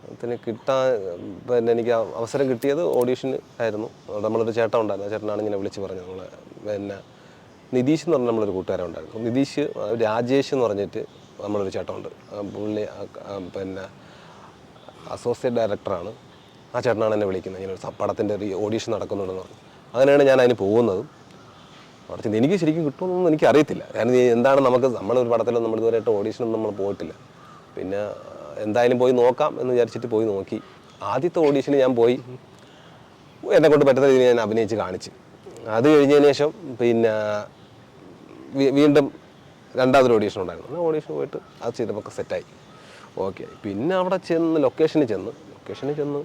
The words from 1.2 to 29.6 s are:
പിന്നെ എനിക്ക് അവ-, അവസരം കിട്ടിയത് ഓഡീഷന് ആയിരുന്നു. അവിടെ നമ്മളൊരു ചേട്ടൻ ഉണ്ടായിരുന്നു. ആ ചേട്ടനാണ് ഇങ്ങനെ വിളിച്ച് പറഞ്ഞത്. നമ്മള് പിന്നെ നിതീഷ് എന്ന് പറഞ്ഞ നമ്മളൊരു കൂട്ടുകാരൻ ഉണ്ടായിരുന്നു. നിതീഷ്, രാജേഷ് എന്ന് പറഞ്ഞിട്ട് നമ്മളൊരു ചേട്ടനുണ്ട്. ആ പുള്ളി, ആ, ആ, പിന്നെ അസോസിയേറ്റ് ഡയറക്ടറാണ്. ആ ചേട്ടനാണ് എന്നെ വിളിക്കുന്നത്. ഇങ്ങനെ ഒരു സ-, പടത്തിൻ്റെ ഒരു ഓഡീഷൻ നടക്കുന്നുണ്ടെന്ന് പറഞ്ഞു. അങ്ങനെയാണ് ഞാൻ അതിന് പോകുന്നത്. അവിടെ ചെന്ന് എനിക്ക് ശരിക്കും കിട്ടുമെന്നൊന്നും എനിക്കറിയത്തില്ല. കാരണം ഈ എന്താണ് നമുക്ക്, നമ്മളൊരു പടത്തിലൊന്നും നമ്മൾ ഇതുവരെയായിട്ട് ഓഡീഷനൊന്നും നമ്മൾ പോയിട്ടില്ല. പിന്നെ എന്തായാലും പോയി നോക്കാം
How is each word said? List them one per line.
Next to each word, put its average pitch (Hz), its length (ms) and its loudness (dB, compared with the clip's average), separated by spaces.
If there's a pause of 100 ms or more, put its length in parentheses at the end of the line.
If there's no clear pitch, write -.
പിന്നെ 117 220 2
എനിക്ക് 117 180 0
അവ-, 113 260 0
അവസരം 131 340 -2
കിട്ടിയത് 139 340 -2
ഓഡീഷന് 131 540 -2 (240)
ആയിരുന്നു. 110 280 -4 (200)
അവിടെ 104 140 -6
നമ്മളൊരു 113 280 0
ചേട്ടൻ 113 280 0
ഉണ്ടായിരുന്നു. 101 300 -4
ആ - 20 -6
ചേട്ടനാണ് 104 280 -6
ഇങ്ങനെ 104 180 -4
വിളിച്ച് 98 240 -8
പറഞ്ഞത്. 92 280 -10
നമ്മള് 92 180 -14 (420)
പിന്നെ 98 300 -8 (760)
നിതീഷ് 131 320 2
എന്ന് 165 120 2
പറഞ്ഞ 123 100 0
നമ്മളൊരു 107 240 0
കൂട്ടുകാരൻ 90 340 -4
ഉണ്ടായിരുന്നു. 85 440 -8
നിതീഷ്, 139 400 -2 (340)
രാജേഷ് 120 500 0
എന്ന് 127 120 0
പറഞ്ഞിട്ട് 101 580 -6 (160)
നമ്മളൊരു 101 300 -4
ചേട്ടനുണ്ട്. 95 400 -10
ആ - 320 -16
പുള്ളി, 104 400 -6
ആ, 101 240 -10 (160)
ആ, 101 160 -12
പിന്നെ 95 440 -10 (1300)
അസോസിയേറ്റ് 120 480 -4
ഡയറക്ടറാണ്. 101 560 -4 (600)
ആ 123 40 -2
ചേട്ടനാണ് 110 340 0
എന്നെ 104 140 0
വിളിക്കുന്നത്. 95 340 -6
ഇങ്ങനെ 95 180 -10
ഒരു - 20 -16
സ-, - 160 -12
പടത്തിൻ്റെ 104 380 -2
ഒരു 101 180 -6
ഓഡീഷൻ 107 400 -4
നടക്കുന്നുണ്ടെന്ന് 95 480 -6
പറഞ്ഞു. - 140 -18 (380)
അങ്ങനെയാണ് 139 300 6
ഞാൻ 131 160 6
അതിന് 123 140 6
പോകുന്നത്. 104 520 0 (1040)
അവിടെ 87 120 -12
ചെന്ന് 107 160 -2
എനിക്ക് 143 180 2
ശരിക്കും 160 300 0
കിട്ടുമെന്നൊന്നും 180 440 -2
എനിക്കറിയത്തില്ല. 151 640 2
കാരണം 117 200 0
ഈ 127 40 6
എന്താണ് 123 420 4
നമുക്ക്, 127 240 4
നമ്മളൊരു 117 440 0
പടത്തിലൊന്നും 117 340 0
നമ്മൾ 110 140 -2
ഇതുവരെയായിട്ട് 113 320 0
ഓഡീഷനൊന്നും 110 520 -2
നമ്മൾ 107 160 -4
പോയിട്ടില്ല. 98 360 -6 (600)
പിന്നെ 95 220 -8 (600)
എന്തായാലും 120 420 2
പോയി 127 120 4
നോക്കാം 127 500 2